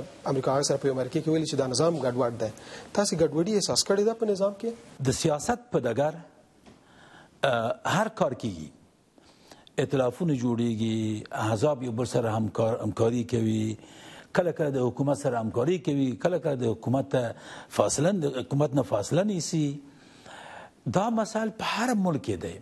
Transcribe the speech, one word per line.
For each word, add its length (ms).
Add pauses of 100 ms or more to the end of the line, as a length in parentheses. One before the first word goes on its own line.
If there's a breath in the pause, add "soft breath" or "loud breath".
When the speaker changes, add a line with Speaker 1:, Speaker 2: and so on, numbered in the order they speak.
(240)
Speaker 1:
امریکا 380
سره 140
په 120
یو 60
مرکه 260
کې 80
ویلي 180
چې 80
دا 120
نظام 320
ګډوډ 420
دی. 100 (440 loud breath)
تاسې 220
ګډوډي 380
احساس 300
کړې 160
ده 140
په 120
نظام 340
کې؟ 100 (300)
Speaker 2:
د 100
سیاست 600
په 80
ډګر، 340 (1300 loud breath)
اه، 280 (120)
هر 240
کار 240
کیږي، 360 (1080 loud breath)
ائتلافونه 560
جوړیږي، 1000
احزاب 500
یو 100
بل 120
سره 320
همکار-، 460
همکاري 420
کوي، 520 (580 loud breath)
کله 180
کله 180
د 60
حکومت 420
سره 220
همکاري 380
کوي، 300 (140)
کله 160
کله 160
د 100
حکومت 460
ته 240 (420 loud breath)
فاصله، 360
د 260
حکومت 360
نه 80
فاصله 400
نیسي. 580 (1160 loud breath)
دا 140
مسایل 400 (100)
په 40 (120)
هر 180
ملک 300
کې 180
دی. 200